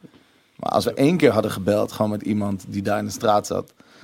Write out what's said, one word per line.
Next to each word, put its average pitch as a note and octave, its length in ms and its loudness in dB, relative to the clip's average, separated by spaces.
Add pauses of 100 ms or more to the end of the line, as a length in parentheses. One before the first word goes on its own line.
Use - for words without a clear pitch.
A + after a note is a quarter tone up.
(560)
Maar G1+ 160 -6
als - 140 2
we - 80 -2
één D3 240 4
keer C#3+ 140 6
hadden G#2+ 200 2
gebeld, G#2 400 0
gewoon A2 200 -2
met G#2 100 -4
iemand G2+ 460 -2
die G#2 140 -6
daar G#2 180 -2
in G#2 60 -4
de G2+ 60 -6
straat G#2 360 0
zat, - 260 -6 (300)